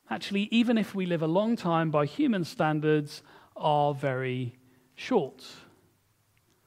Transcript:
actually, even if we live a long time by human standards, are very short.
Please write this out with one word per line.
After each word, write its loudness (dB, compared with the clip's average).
actually, -4
even 4
if -2
we -2
live 0
a 0
long 2
time 2
by 2
human 0
standards, 0
are 2
very -4
short. -2